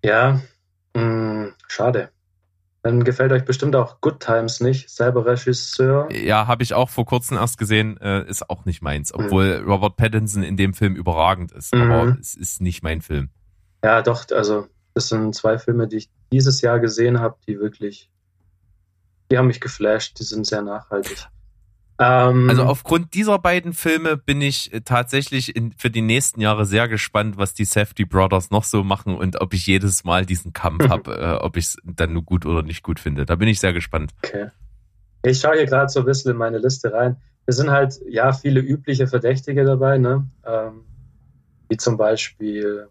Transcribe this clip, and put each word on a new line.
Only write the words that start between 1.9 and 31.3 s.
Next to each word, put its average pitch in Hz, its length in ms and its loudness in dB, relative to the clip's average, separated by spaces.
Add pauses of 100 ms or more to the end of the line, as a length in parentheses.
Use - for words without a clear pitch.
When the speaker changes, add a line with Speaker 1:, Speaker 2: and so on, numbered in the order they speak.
Speaker 1:
Dann 120 200 2
gefällt 131 300 2
euch 131 140 2
bestimmt 139 280 0
auch 120 280 0
Good 151 180 0
Times 117 400 0
nicht. 131 300 0
Selber 123 340 0
Regisseur. 131 880 0
Speaker 2:
Ja, 107 340 0
hab 120 140 0
ich 120 140 -2
auch 123 160 0
vor 120 160 -2
kurzem 123 320 -2
erst 120 180 -2
gesehen. 107 400 0
Äh, 98 320 -4
ist - 220 -10
auch - 160 -8
nicht 85 160 -4
meins. 73 320 -4
Speaker 1:
Mhm. 104 100 -4
Speaker 2:
Obwohl 95 420 2
Robert 98 300 0
Pattinson 107 460 0
in 92 160 -4
dem 95 160 2
Film 95 200 0
überragend 87 580 0
ist. - 220 -8
Speaker 1:
Mhm. 123 60 4 (100)
Speaker 2:
Aber 120 300 2
es - 160 -14
ist - 240 -10
nicht 90 220 -4
mein 80 180 -4
Film. 71 300 -6 (520)
Speaker 1:
Ja, 113 200 4
doch. 120 280 0
Also, 104 360 0 (260)
das - 160 -2
sind 110 260 -2
zwei 110 240 0
Filme, 117 300 -2
die 110 80 -8
ich - 140 -10 (200)
dieses 131 300 2
Jahr 120 180 2
gesehen 117 420 2
hab, 113 260 -4
die 104 120 -6
wirklich, 104 520 -8 (1200)
die 127 80 4
haben 127 80 4
mich 120 160 0
geflasht. 110 580 -2
Die 107 40 -10
sind 107 220 -8
sehr 107 140 -4
nachhaltig. 101 680 -8 (680)
Ähm, 127 540 6
Speaker 2:
Also 127 140 4
aufgrund 160 500 0
dieser 202 240 2
beiden 175 340 0
Filme 160 440 0
bin 143 240 -2
ich, 139 320 -4
äh, 113 80 -8
tatsächlich 127 760 -2
in, 117 240 -4
für 120 120 0
die 110 120 -2
nächsten 113 380 0
Jahre 107 260 2
sehr 110 220 2
gespannt, 107 500 -2
was 98 160 -2
die 104 100 -2
Safdie 104 400 -2
Brothers 95 460 2
noch 107 140 2
so 104 180 0
machen 98 340 -2
und 92 240 -4
ob 95 140 -4
ich 90 100 -2
jedes 95 380 2
Mal 90 240 0
diesen 87 260 -6
Kampf 80 360 0
Speaker 1:
<laughs> - 0 -
Speaker 2:
hab, 82 180 0
äh, 67 340 -4